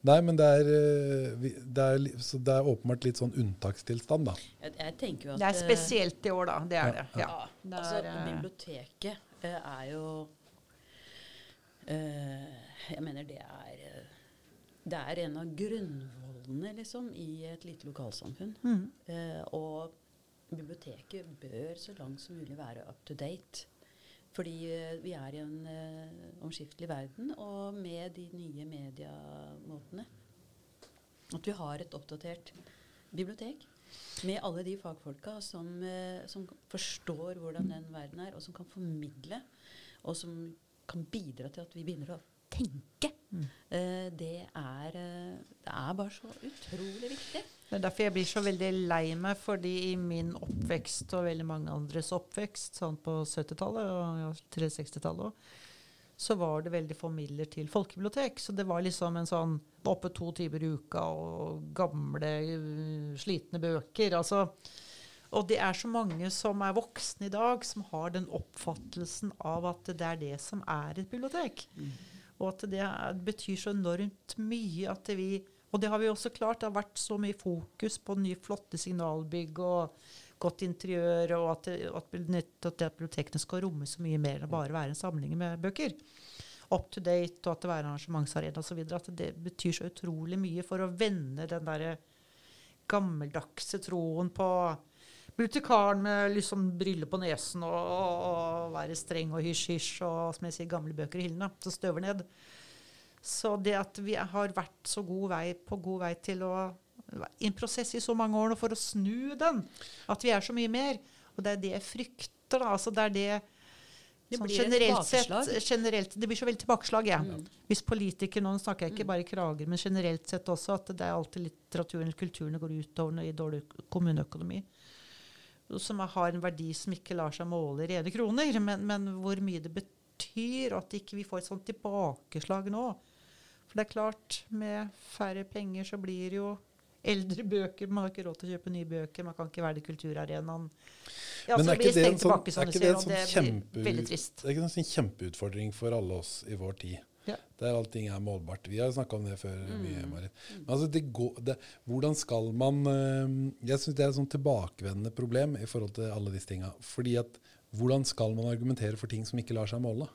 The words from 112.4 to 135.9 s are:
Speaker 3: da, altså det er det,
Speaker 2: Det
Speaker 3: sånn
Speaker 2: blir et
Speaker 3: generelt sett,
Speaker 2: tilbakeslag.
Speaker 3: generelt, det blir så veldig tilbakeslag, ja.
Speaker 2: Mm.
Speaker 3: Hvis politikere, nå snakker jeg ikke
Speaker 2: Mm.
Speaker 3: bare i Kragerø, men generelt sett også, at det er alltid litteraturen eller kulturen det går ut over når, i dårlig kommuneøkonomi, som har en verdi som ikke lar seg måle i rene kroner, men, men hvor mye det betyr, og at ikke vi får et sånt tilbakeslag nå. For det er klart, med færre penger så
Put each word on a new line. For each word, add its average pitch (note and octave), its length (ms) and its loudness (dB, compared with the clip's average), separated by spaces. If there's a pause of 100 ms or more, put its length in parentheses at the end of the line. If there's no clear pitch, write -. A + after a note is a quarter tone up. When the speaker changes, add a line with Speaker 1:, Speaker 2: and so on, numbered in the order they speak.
Speaker 3:
da, A#3 140 4
altså G3 180 2
det G#3+ 140 6
er G#3 80 2
det, G3+ 140 4 (1040)
Speaker 2:
Det B3 80 -2
Speaker 3:
sånn G3+ 80 0
Speaker 2:
blir G3+ 100 2
et - 80 8
Speaker 3:
generelt A3+ 400 8
sett, B3 220 6
Speaker 2:
tilbakeslag. G#3+ 420 2
Speaker 3:
generelt, A3 480 4
det A3 100 0
blir A3 120 0
så B3 80 2
veldig A#3 160 0
tilbakeslag, A3+ 440 4
ja. E3+ 140 6
Speaker 2:
Mm. D#3+ 220 -4 (260)
Speaker 3:
Hvis G#3 140 6
politikere, G3 600 0
nå F#3+ 140 2
snakker F#3+ 300 -2
jeg G3+ 80 -4
ikke G#3 100 -2
Speaker 2:
Mm. G3 60 0
Speaker 3:
bare F3 120 2
i F3 40 -10
Kragerø, D#3 400 0
men F3 120 2
generelt F3 480 2
sett F3+ 200 -2
også, F3+ 260 0
at F#3+ 180 -4
det F3+ 140 -2
er E3+ 80 2
alltid E3+ 320 -2
litteraturen E3+ 640 -4
eller D#3 120 -6
kulturen D#3 320 -4
det D#3+ 80 -4
går D#3 140 -4
ut D#3 320 -4
over D#3 60 -2
når, E3 180 -2
i - 20 -4
dårlig D#3 300 -2 (260)
kommuneøkonomi, E3+ 720 0 (1200)
som G3+ 220 -4
har F3+ 340 2
en F3 80 -2
verdi D#3+ 320 -2
som - 180 -4
ikke - 240 -6
lar D#3+ 160 0
seg E3+ 160 -6
måle D#3+ 380 0
i F3 80 -2
rene E3+ 180 0
kroner, A3+ 480 4
men, G3+ 240 2
men G3+ 220 0 (160)
hvor G3 180 0
mye F3+ 220 0
det E3 100 -8
betyr, A#3 1040 -4
og F#3 80 0
at G3+ 160 -8
ikke G3 180 -10
vi G3+ 80 -6
får F#3+ 140 -6
et F3+ 100 -8
sånt F#3+ 160 -8
tilbakeslag F#3+ 1080 -2
nå. G#3+ 120 0 (880)
For - 100 -2
det G#3+ 60 2
er G#3+ 80 -18
klart, G#3+ 480 -2 (100)
med G#3+ 380 -2 (240)
færre G3 340 -2
penger F#3+ 400 -4
så G#3 80 -6